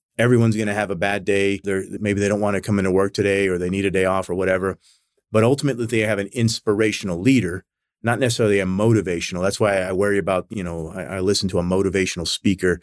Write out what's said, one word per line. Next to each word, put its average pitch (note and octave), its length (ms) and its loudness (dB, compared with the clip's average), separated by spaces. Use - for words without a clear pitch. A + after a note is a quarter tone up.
Everyone's A2+ 400 4
gonna G#2 160 -2
have G2+ 180 -2
a G2 40 -4
bad G2+ 280 -2
day. G2 400 0
They're, F#2+ 220 -2
maybe G2+ 180 0
they G2+ 80 2
don't G2+ 140 0
wanna G2+ 180 0
come G2+ 200 0
into F#2+ 120 2
work G2 220 2
today, G2 340 2
or F2+ 100 0
they F2+ 120 -2
need G2 160 0
a F#2+ 60 0
day F#2 120 2
off F#2 260 0
or F2 60 -4
whatever. F#2 420 0
But A2 140 4
ultimately, C3 400 0
they A2+ 140 0
have G#2+ 200 0
an G2+ 140 -2
inspirational G#2+ 840 0
leader, F#2+ 460 2
not A2+ 140 0
necessarily A2+ 400 2
a F#2+ 60 0
motivational. F#2 760 0
That's G2 200 -2
why G2+ 160 2
I F#2 160 -2
worry G2+ 240 0
about, F2+ 320 -2
you A2 120 -8
know, E2 280 -8
I, F2+ 140 -10
I F2+ 180 -8
listen G2 260 0
to F2+ 120 -2
a F2 40 0
motivational F#2 640 -2
speaker. F#2 560 0